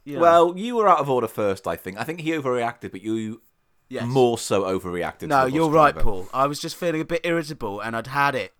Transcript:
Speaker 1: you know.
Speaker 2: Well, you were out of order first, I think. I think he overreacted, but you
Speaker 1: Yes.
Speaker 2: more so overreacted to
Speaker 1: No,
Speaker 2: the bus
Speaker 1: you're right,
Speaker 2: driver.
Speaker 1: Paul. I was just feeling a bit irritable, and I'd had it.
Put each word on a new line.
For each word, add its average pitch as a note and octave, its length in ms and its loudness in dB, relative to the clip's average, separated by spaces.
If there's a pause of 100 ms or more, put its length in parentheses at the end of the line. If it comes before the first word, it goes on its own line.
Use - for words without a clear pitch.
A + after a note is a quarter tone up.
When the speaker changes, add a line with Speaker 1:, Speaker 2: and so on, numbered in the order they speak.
Speaker 1:
you C#3+ 140 -10
know. C3 40 -2
Speaker 2:
Well, E3+ 340 6
you A3+ 200 -6
were G#3+ 120 2
out E3 120 6
of C#3 100 -2
order B2 180 0
first, G2+ 400 -4
I E2+ 80 -4
think. F#2+ 220 -12
I A2+ 60 -6
think E3 180 -10
he D#3 120 -4
overreacted, B2 580 -4
but F#2+ 100 -14
you A2 400 -4 (460)
Speaker 1:
Yes. A#2+ 200 -6
Speaker 2:
more B2 320 4
so G2+ 240 0
overreacted F2+ 560 -4
to - 80 -8
Speaker 1:
No, D3 140 2
Speaker 2:
the C3 40 4
bus C3 80 0
Speaker 1:
you're D#3+ 160 2
right, D3 240 6
Speaker 2:
driver. - 160 4
Speaker 1:
Paul. F#2+ 240 0
I C3 140 2
was D3 120 -8
just D#3+ 160 -10
feeling D#3+ 260 -4
a D#3 40 -8
bit E3 180 -4
irritable, D3 580 -4
and A2+ 140 -6
I'd A#2 120 -6
had C#3 280 0
it. G2+ 240 -6